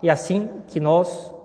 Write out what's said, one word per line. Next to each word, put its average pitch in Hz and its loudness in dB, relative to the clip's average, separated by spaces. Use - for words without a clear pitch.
e 165 2
assim 190 0
que - -4
nós 165 2